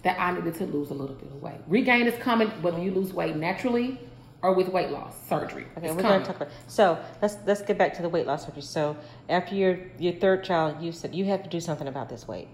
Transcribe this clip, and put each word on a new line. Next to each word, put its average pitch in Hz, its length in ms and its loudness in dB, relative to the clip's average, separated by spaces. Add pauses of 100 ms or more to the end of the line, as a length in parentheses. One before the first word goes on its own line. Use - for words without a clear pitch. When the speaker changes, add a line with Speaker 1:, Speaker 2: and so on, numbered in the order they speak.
Speaker 1:
that 180 160 2
I 180 140 2
needed 170 220 -4
to 185 100 -4
lose 147 240 -4
a 143 40 -6
little 135 220 -6
bit - 140 -16
of 139 120 -14
weight. - 260 -12
Regain 240 400 6
is 233 140 0
coming 226 260 4 (140)
whether 170 200 0
you 190 100 0
lose 190 220 0
weight 165 220 -2
naturally 240 640 -2 (420)
or 185 120 4
with 185 160 2
weight 180 220 0
loss - 240 -10 (120)
surgery. - 380 -4 (120)
Speaker 2:
Okay, 165 100 -6
Speaker 1:
It's 160 100 -2
Speaker 2:
we're 185 40 0
Speaker 1:
coming. 196 200 6
Speaker 2:
gonna - 40 -6
talk 180 120 -6
about, 143 100 -6 (200)
so 175 300 6 (240)
let's, 208 140 0 (100)
let's 202 160 2
get 196 160 0
back 190 180 4
to 180 60 -8
the 170 60 -2
weight 165 180 0
loss 147 200 -2
surgery. - 160 -12
So 147 340 -2 (320)
after 180 260 0
your, 190 260 4 (200)
your 175 140 0
third 190 320 4
child, 160 360 2
you 165 120 -4
said - 200 -10
you 190 120 -2
have 196 180 0
to 170 60 -12
do 170 100 -2
something 147 300 -4
about 131 180 -8
this 120 180 -12
weight. 90 280 -10